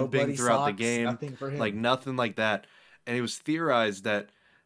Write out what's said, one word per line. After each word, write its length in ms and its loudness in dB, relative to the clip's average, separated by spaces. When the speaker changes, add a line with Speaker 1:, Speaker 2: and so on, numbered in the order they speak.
Speaker 1:
Nobody 160 0
Speaker 2:
throughout 280 4
the 60 2
Speaker 1:
socks, 80 -8
Speaker 2:
game, 260 0
Speaker 1:
nothing 320 -4
for 140 -8
him. 80 -6
Speaker 2:
like, 160 -2
nothing 420 0
like 200 -2
that. 300 0
And 100 -2
it 40 0
was 160 -4
theorized 680 0
that 260 0